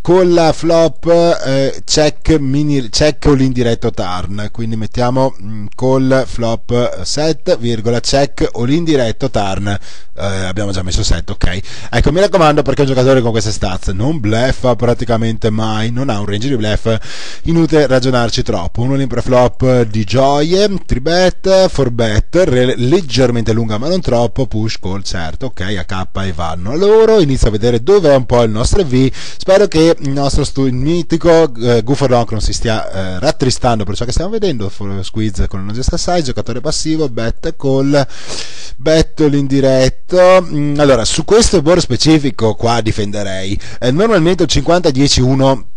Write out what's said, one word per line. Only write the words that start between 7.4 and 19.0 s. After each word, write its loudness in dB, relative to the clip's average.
virgola, -2
check 0
all -2
in 2
diretto 0
turn, -2
eh, -6
abbiamo -4
già -4
messo -2
set, 0
ok. 0
Ecco, 2
mi 0
raccomando, 2
perché 0
un 2
giocatore 4
con 0
queste 0
stats -2
non -2
bleffa 0
praticamente 0
mai, -2
non -4
ha -4
un -6
range -4
di 0
bluff, 0
inutile 2
ragionarci 0
troppo. -2
Un 0
all 0